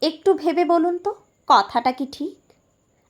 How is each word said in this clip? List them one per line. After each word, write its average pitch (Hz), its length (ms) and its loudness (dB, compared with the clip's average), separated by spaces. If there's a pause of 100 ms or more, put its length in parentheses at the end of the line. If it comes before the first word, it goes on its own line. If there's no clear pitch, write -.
একটু 320 320 0
ভেবে 311 320 0
বলুন 339 320 0
তো, 403 180 -6 (320)
কথাটা 262 440 2
কি 262 200 -8
ঠিক? - 240 -12 (760)